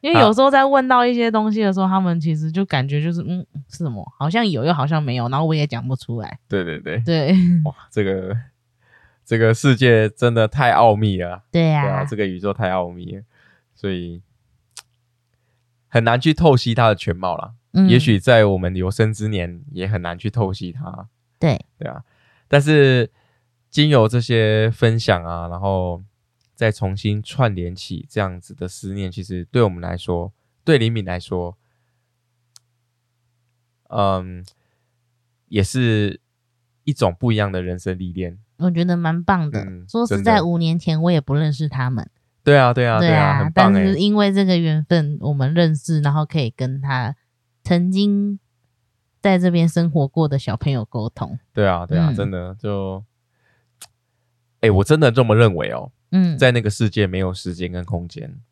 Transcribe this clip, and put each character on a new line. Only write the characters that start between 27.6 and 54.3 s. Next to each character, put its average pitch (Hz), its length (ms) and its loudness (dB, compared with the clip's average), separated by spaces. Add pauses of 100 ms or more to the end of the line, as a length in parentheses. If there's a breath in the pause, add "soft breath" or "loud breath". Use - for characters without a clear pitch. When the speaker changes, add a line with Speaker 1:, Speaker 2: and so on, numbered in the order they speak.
Speaker 2:
起 - 360 -12
这 - 100 -6
样 95 220 -4
子 - 120 -20
的 87 140 -10
思 95 260 -12
念， 98 160 -8
其 92 140 -12
实 90 220 -10
对 - 180 -2
我 107 60 2
们 87 100 -10
来 87 160 -8
说， 87 380 -6 (320)
对 160 120 4
李 113 120 2
敏 113 160 -6
来 90 120 -6
说， 90 400 -8 (2250)
嗯， 92 560 -4 (1040)
也 101 160 0
是 107 560 0 (640)
一 151 80 -4
种 98 260 0
不 123 140 0
一 110 60 2
样 101 120 0
的 92 120 -4
人 90 180 -6
生 92 180 -6
历 90 140 -8
练。 90 260 -8 (200)
Speaker 1:
我 180 120 0
觉 170 140 0
得 180 140 0
蛮 170 260 -2
棒 170 260 -2
的。 107 140 -4
Speaker 2:
嗯， 92 240 -14
Speaker 1:
说 233 180 -2
实 202 120 0
在， 202 160 2
Speaker 2:
真 - 20 4
的。 175 100 2
Speaker 1:
五 170 120 -2
年 165 200 0
前 160 240 -2
我 170 80 2
也 165 120 2
不 139 120 -4
认 151 200 0
识 147 160 -4
他 127 200 -4
们。 120 200 -6 (340)
Speaker 2:
对 143 140 6
啊， 123 160 6
对 123 120 2
啊， 113 140 2
Speaker 1:
对 - 80 4
啊， - 40 4
Speaker 2:
对 - 40 4
啊， - 300 2
很 160 80 -2
棒 196 200 6
欸。 - 0 -
Speaker 1:
但 196 140 4
是 190 120 0
因 208 160 2
为 202 180 2
这 196 100 4
个 185 140 4
缘 156 260 0
分， 151 380 0
我 147 100 -2
们 139 220 0
认 165 200 4
识， 151 280 -2
然 143 120 0
后 151 120 0
可 156 160 -2
以 117 80 -2
跟 131 320 -6
他 135 340 -4 (480)
曾 180 260 0
经 202 480 0 (840)
在 190 180 2
这 180 100 2
边 170 200 2
生 170 200 0
活 147 200 0
过 160 180 0
的 143 100 -2
小 113 200 -6
朋 143 160 -2
友 120 100 -2
沟 113 260 -8
通。 - 300 -10 (140)
Speaker 2:
对 104 120 2
啊， 90 200 0
对 151 120 -2
啊， 165 120 2
Speaker 1:
嗯。 127 60 -2
Speaker 2:
真 101 140 -2
的， 90 260 -8
就， 98 460 -6 (1600)